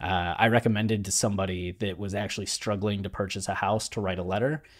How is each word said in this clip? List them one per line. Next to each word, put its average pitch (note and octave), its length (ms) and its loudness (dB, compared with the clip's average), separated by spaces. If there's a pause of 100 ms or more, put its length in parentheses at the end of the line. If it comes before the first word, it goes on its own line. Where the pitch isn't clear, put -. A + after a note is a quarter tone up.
Uh, F2 360 0
I A#2 120 6
recommended A2 560 2
to G2 80 -4
somebody F#2+ 640 0
that F#2+ 200 -4
was G2 160 -4
actually G#2 320 -4
struggling G2+ 580 -2
to F#2+ 60 -6
purchase G2 380 -4
a F#2+ 60 0
house G2+ 360 0
to A2+ 100 -4
write F#2 180 0
a F2+ 60 -2
letter, A#2 380 0 (180)